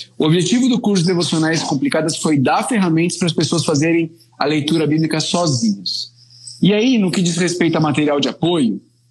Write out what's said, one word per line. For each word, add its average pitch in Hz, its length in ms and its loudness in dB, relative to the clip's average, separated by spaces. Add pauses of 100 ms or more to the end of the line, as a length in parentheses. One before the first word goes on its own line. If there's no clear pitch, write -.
(160)
o - 80 0
objetivo 180 420 2
do 233 140 2
curso 196 240 0
Devocionais 165 580 0
Complicadas 156 540 -2
foi 156 220 0
dar 156 280 2
ferramentas 175 520 0
para 185 80 -2
as 160 80 -2
pessoas 170 280 0
fazerem 165 480 0 (280)
a - 80 -2
leitura 156 400 0
bíblica 156 340 0
sozinhos. 117 880 -2 (540)
E 190 100 4
aí, 233 240 2
no 190 140 2
que 190 100 -2
diz 170 160 0
respeito 170 400 0
a 156 40 0
material 147 380 0
de 131 120 0
apoio, 139 500 0 (300)